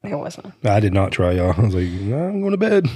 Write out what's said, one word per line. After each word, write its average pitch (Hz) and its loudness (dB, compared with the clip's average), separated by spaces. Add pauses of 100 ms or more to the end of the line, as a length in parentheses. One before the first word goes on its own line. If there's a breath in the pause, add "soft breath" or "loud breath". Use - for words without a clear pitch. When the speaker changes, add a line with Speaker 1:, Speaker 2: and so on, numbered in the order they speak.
Speaker 1:
There 202 -6
wasn't. 170 -12 (120)
Speaker 2:
I 104 2
did 101 2
not 98 2
try, 90 2
y'all. 90 2
<laughs> 80 -2
I - -2
was 107 4
like, 90 0
"No, 98 -4
I'm 190 -4
going 196 0
to 202 0
bed." 202 2